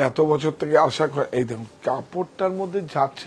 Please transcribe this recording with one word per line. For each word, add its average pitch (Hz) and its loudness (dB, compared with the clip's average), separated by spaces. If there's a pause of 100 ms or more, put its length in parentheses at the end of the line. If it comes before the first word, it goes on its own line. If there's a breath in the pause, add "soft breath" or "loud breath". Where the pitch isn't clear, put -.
এত 123 -6 (120)
বছর 147 0
থেকে 151 -2 (140)
আশা 156 0
করে। 139 0 (120)
এই 123 2
দেখুন 113 -10 (180)
কাপড়টার 175 -4
মধ্যে 190 -4 (140)
যাচ্ছে 135 -2